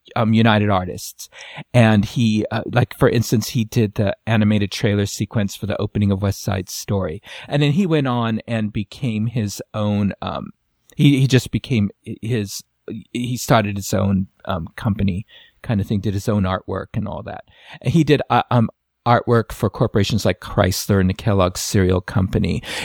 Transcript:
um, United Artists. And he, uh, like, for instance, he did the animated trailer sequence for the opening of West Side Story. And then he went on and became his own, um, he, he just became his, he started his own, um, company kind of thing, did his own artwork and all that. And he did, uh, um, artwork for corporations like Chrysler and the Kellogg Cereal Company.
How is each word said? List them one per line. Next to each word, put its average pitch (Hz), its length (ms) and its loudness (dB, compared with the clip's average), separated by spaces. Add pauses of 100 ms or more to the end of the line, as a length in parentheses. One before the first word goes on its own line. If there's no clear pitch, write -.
(160)
um, 113 160 2
United 107 380 4
Artists. - 580 -4 (460)
And 110 300 6
he, 110 460 0
uh, 110 160 -4
like, - 300 0
for 131 120 4
instance, 113 420 0
he 117 140 -2
did 107 300 0
the 101 220 -2 (100)
animated 107 460 2
trailer 104 340 0
sequence 104 480 -4
for - 120 -10
the 98 140 -4
opening 104 300 0
of 98 120 0
West 98 180 0
Side 95 280 -4
Story. 92 540 -6 (240)
And 147 160 0
then 143 100 2
he 190 140 2
went 151 220 0
on 117 400 -2
and 110 240 -2
became 110 540 -4
his 110 360 -4 (120)
own, 104 380 0 (100)
um, 71 280 -6 (460)
he, 143 240 6
he 135 60 4
just 127 240 2
became 107 400 -2 (120)
his, 110 600 -6 (500)
he 123 240 -4
started 107 400 2
his 101 160 -8
own, 98 360 0 (160)
um, 82 320 -6
company 98 500 -2 (360)
kind 107 180 -2
of 92 60 -2
thing, 107 140 0
did 98 140 -2
his 101 140 -6
own 104 160 2
artwork 95 500 -4
and - 120 -6
all - 180 -10
that. - 200 -12 (360)
And 131 120 -2
he 165 100 6
did, 143 280 4
uh, 120 200 2
um, 117 200 4 (360)
artwork 117 460 2
for - 180 -2
corporations - 560 0
like 92 140 0
Chrysler 98 600 0
and 92 80 4
the 92 60 0
Kellogg 98 420 0
Cereal 92 460 2
Company. - 600 -2 (220)